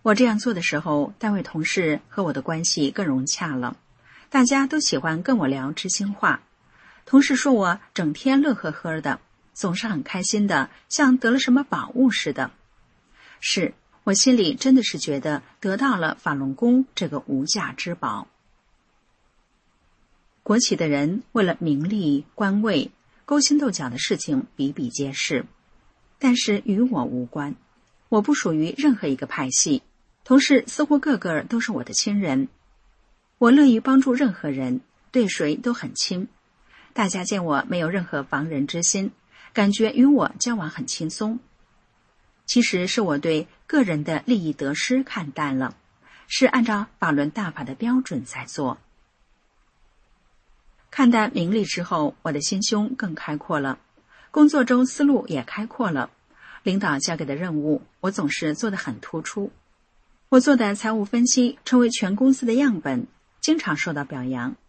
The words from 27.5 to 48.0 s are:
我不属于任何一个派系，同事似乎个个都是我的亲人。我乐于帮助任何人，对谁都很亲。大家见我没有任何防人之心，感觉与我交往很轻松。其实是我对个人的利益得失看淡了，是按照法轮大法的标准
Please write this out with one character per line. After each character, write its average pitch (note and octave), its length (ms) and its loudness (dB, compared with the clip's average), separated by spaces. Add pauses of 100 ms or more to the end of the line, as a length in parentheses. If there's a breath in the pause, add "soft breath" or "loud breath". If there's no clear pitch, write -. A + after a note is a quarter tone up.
我 G#3+ 120 4
不 D4 120 0
属 G3 180 0
于 D#3+ 260 0
任 C#4+ 160 4
何 G3 140 -2
一 C3+ 80 0
个 C3+ 100 -10
派 C3 240 -6
系， C3+ 320 0 (420)
同 C4 160 6
事 C4+ 280 4
似 - 180 -2
乎 D4 140 2
个 C#4+ 180 0
个 E3 260 -2
都 A#3 160 -4
是 A#3 140 -4
我 B2 100 -4
的 - 100 -12
亲 G3+ 280 0
人。 C3+ 260 0 (920)
我 A#3 120 6
乐 C#4+ 140 8
于 A3+ 160 6
帮 C4+ 180 4
助 C4 140 2
任 B3+ 180 2
何 D#3+ 180 -6
人， C3 300 -4 (320)
对 A#3+ 160 2
谁 F3 280 -2
都 A#3+ 180 -4
很 D3 200 -10
亲。 - 360 -6 (640 soft breath)
大 G#3 140 0
家 F#3 160 -4
见 F#3+ 200 -4
我 D3 240 0
没 F3+ 120 -2
有 D#3+ 100 -2
任 F#3 140 -2
何 D3 180 -6
防 D3+ 260 -4
人 G#3 200 -2
之 E3+ 160 -4
心， G3 280 -2 (400 soft breath)
感 G3+ 200 2
觉 A3 200 0
与 B3 140 4
我 C4+ 340 4
交 A#3+ 140 -2
往 F3+ 160 -6
很 - 160 -10
轻 D#3+ 240 -6
松。 A3 300 -4 (1080)
其 - 160 2
实 F3+ 240 0
是 A3 160 -2
我 D#3 160 0
对 D#3 300 -2 (180 soft breath)
个 D4 160 2
人 D#3+ 220 0
的 D#3+ 240 -2
利 G#3+ 180 2
益 D3+ 80 -2
得 C#3+ 220 -4
失 C4 280 0
看 E3 280 -8
淡 C#3 260 -2
了， C3 180 -4 (520 soft breath)
是 - 180 2
按 A#3+ 180 2
照 G#3+ 220 -2 (140)
法 E3+ 120 0
轮 C#4+ 200 0
大 G3 180 -6
法 D3 140 -12
的 C3+ 100 -10
标 A#3+ 260 0
准 D#3 240 -6